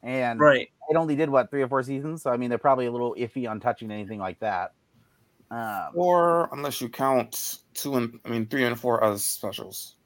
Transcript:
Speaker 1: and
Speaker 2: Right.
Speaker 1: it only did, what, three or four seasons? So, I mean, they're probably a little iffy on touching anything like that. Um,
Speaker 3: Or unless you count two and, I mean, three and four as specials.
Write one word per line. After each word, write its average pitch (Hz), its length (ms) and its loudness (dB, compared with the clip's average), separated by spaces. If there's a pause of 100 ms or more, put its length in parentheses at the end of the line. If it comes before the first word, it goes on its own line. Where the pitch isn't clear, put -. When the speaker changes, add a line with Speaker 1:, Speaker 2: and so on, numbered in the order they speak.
Speaker 1:
and 123 360 -2
Speaker 2:
Right. 143 300 6 (200)
Speaker 1:
it 156 80 4
only 156 180 2
did, 151 140 0
what, 131 220 4
three 139 100 0
or 131 80 2
four 131 140 0
seasons? 139 400 -6
So, 135 80 0
I 120 60 0
mean, 123 120 -2
they're 120 80 0
probably 127 300 2
a 120 40 -2
little 120 260 -4
iffy 120 320 -6
on 107 120 -6
touching 113 300 -4
anything 104 280 -10
like 95 200 -8
that. 95 340 -4 (800)
Um, 104 420 -6
Speaker 3:
Or 170 580 4
unless 139 300 -6
you 120 80 -6
count 127 720 -2 (160)
two 139 200 -6
and, 117 300 -4
I - 40 -14
mean, 113 180 -2
three 131 180 0
and 120 140 0
four 120 240 6
as 104 200 2
specials. - 720 -8 (100)